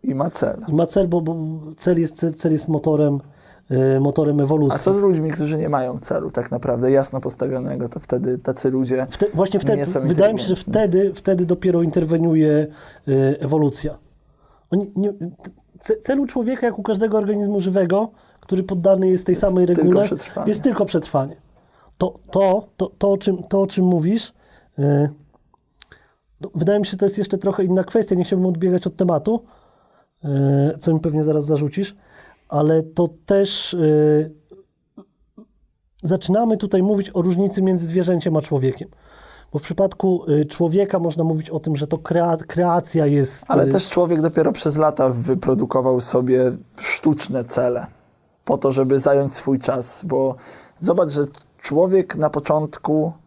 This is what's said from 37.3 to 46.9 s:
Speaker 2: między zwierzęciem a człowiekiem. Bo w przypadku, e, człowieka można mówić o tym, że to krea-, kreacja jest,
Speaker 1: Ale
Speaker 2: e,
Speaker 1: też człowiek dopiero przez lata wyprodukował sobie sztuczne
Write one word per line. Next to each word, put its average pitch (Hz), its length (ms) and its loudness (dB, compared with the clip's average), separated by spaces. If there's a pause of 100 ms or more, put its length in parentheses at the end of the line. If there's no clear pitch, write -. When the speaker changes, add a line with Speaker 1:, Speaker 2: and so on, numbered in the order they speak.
Speaker 2:
między 180 240 0
zwierzęciem 170 500 0
a 147 60 0
człowiekiem. 131 460 -2 (640)
Bo 147 60 -4
w 143 40 -4
przypadku, 190 600 -2 (160)
e, 151 40 0
człowieka 180 540 0
można 165 260 -2
mówić 160 260 -2
o 160 100 -6
tym, 156 160 -2
że 147 100 -4
to 160 120 -4
krea-, 170 380 0 (100)
kreacja 170 600 0
jest, 143 420 0
Speaker 1:
Ale - 140 4
Speaker 2:
e, - 40 4
Speaker 1:
też 139 220 0
człowiek 170 340 2
dopiero 160 300 2
przez 151 240 -2
lata 151 340 2
wyprodukował 127 880 0
sobie 127 400 2 (360)
sztuczne 143 680 -2